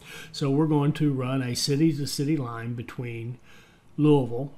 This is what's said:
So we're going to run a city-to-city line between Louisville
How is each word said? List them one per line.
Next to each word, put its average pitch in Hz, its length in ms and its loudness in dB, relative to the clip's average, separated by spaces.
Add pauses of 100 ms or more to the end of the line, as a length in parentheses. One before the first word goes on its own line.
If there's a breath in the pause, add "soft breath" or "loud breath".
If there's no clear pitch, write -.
(320 loud breath)
So 143 180 -2
we're 147 180 2
going 147 260 2
to 151 180 2
run 131 300 -2
a 123 140 -4
city-to-city 143 840 0
line 117 380 -6
between 117 640 -10 (580 soft breath)
Louisville 143 600 2